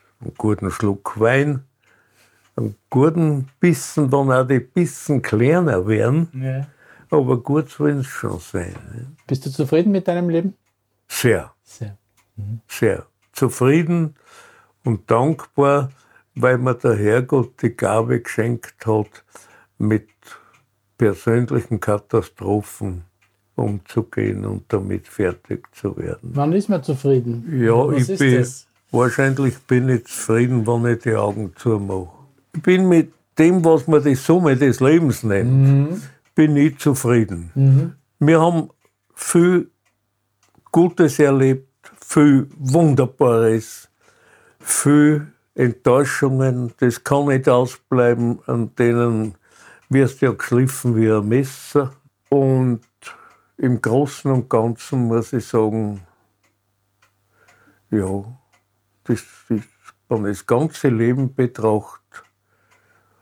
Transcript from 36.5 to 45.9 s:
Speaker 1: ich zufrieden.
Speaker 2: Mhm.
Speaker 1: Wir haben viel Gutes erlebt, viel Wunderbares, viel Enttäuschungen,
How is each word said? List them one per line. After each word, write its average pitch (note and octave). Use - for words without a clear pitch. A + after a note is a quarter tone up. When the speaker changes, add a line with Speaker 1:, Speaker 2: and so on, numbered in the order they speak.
Speaker 1:
ich C#3+
zufrieden. A2+
Speaker 2:
Mhm. C3+
Speaker 1:
Wir D#3
haben E3
viel F3
Gutes E3
erlebt, C3+
viel C#3+
Wunderbares, B2+
viel D3
Enttäuschungen, C3